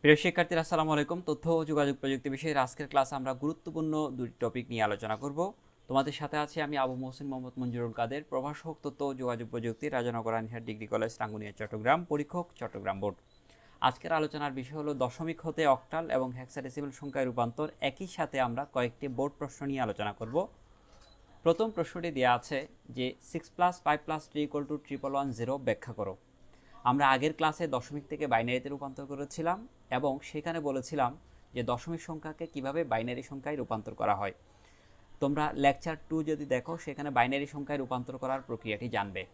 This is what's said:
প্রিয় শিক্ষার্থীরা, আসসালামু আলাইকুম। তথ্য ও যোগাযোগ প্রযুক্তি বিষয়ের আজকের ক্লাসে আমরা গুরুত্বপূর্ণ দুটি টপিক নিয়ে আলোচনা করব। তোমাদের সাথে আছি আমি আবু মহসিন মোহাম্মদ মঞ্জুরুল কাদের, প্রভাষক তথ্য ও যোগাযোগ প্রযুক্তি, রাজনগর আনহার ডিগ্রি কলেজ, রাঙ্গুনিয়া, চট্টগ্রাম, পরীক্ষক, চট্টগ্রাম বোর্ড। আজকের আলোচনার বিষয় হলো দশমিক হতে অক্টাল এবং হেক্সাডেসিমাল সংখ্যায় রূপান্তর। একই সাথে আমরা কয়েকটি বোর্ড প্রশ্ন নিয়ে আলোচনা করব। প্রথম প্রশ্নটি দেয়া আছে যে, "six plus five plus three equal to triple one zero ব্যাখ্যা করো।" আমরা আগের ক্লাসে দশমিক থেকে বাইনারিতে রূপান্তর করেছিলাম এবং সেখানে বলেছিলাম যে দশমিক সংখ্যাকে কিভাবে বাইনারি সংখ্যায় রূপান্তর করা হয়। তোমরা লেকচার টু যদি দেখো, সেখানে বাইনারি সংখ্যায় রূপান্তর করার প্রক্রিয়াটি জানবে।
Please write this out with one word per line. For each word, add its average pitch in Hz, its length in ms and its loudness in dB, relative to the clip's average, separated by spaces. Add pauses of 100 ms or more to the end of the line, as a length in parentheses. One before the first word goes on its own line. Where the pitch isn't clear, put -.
প্রিয় 151 140 10
শিক্ষার্থীরা, 175 380 4
আসসালামু 156 320 2
আলাইকুম। 156 340 2
তথ্য 156 240 0
ও 160 140 4
যোগাযোগ 143 320 2
প্রযুক্তি 135 340 -2
বিষয়ের 147 260 -2
আজকের 135 320 0
ক্লাসে 139 260 2
আমরা 131 200 -2
গুরুত্বপূর্ণ 156 760 -2
দুটি 123 300 -4
টপিক 120 280 -2
নিয়ে 117 140 0
আলোচনা 107 340 0
করব। 143 360 -2 (360)
তোমাদের 139 240 2
সাথে 151 240 -4
আছি 151 260 -2
আমি 147 140 -2
আবু 131 180 2
মহসিন 131 320 -8
মোহাম্মদ 127 320 -6
মঞ্জুরুল 120 340 -2
কাদের, 120 320 -2
প্রভাষক 147 580 -4
তথ্য 143 220 -4
ও 139 100 0
যোগাযোগ 120 340 -2
প্রযুক্তি, 117 400 -2
রাজনগর 117 460 0
আনহার 113 300 -4
ডিগ্রি 110 220 -6
কলেজ, 113 340 0
রাঙ্গুনিয়া, 107 320 -4
চট্টগ্রাম, 120 520 0
পরীক্ষক, 156 420 -2 (100)
চট্টগ্রাম 98 440 -4
বোর্ড। 101 160 -2 (640)
আজকের 147 320 2
আলোচনার 151 400 0
বিষয় 131 260 -6
হলো 147 160 -2
দশমিক 147 460 -2
হতে 160 260 2
অক্টাল 156 440 2
এবং 131 220 2
হেক্সাডেসিমাল 131 580 -8
সংখ্যায় 135 360 -2
রূপান্তর। 120 420 0 (120)
একই 139 260 -2
সাথে 156 340 -2
আমরা 123 320 0
কয়েকটি 123 360 -2
বোর্ড 135 300 0
প্রশ্ন 139 280 -6
নিয়ে 139 140 0
আলোচনা 104 320 0
করব। 131 360 -2 (960)
প্রথম 170 280 4
প্রশ্নটি 170 400 -4
দেয়া 127 240 6
আছে 135 340 -2 (220)
যে, 127 240 -2 (180)
"six 170 100 -4
plus 180 320 2 (100)
five 151 220 2
plus 156 240 -2
three 147 160 2
equal 147 240 -2
to 151 40 0 (120)
triple 139 340 -4
one 139 180 0
zero 127 200 0
ব্যাখ্যা 117 360 -2
করো।" 98 220 -4 (680)
আমরা 135 240 6
আগের 135 260 4
ক্লাসে 156 340 2
দশমিক 139 400 -2
থেকে 147 180 -4
বাইনারিতে 123 420 2
রূপান্তর 139 380 -8
করেছিলাম 160 600 -4 (220)
এবং 135 320 2
সেখানে 165 380 -6
বলেছিলাম 135 580 0 (360)
যে 123 80 -2
দশমিক 123 400 -2
সংখ্যাকে 160 440 -8
কিভাবে 143 380 -2
বাইনারি 120 380 0
সংখ্যায় 139 340 -6
রূপান্তর 110 380 -4
করা 104 200 2
হয়। 98 180 -2 (880)
তোমরা 147 340 2
লেকচার 143 420 4 (120)
টু 160 140 0
যদি 147 240 -2
দেখো, 135 320 0
সেখানে 143 320 -6
বাইনারি 131 360 4
সংখ্যায় 143 320 -4
রূপান্তর 127 400 -4
করার 131 240 -2
প্রক্রিয়াটি 113 460 -4
জানবে। 98 460 -2